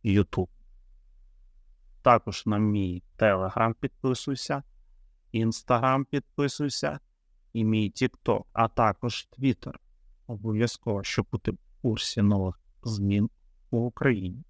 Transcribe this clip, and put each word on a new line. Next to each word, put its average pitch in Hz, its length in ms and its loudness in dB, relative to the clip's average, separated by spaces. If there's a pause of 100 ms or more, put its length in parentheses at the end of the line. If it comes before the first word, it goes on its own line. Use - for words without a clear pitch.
YouTube. 98 460 2 (1500)
Також 113 440 4
на 107 120 0
мій 101 460 0 (140)
Telegram 104 560 2
підписуйся, 139 880 -4 (720)
Instagram 123 720 0
підписуйся 143 960 -4 (540)
і 113 100 -2
мій 110 280 2
TikTok, - 520 -2 (100)
а 113 140 0
також 117 600 -2 (100)
Twitter. 127 360 -2 (540)
Обов'язково, 107 760 -2
щоб - 280 -2
бути - 200 -4
в - 60 -8 (240)
курсі 113 400 -2
нових 98 380 2 (240)
змін 101 460 0 (420)
в 120 40 -2
Україні. 117 760 -2